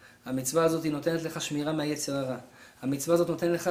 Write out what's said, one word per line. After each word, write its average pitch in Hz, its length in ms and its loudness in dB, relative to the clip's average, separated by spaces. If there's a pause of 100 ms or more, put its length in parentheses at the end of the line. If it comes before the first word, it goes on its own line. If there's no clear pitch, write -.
(260)
המצווה 131 380 0
הזאת 160 220 2
נותנת 160 380 0
לך 156 180 -6
שמירה 147 300 -2
מהיצר 147 440 -2
הרע. 131 220 -4 (440)
המצווה 139 340 0
הזאת 170 140 4
נותנת 170 260 0
לך 170 160 -2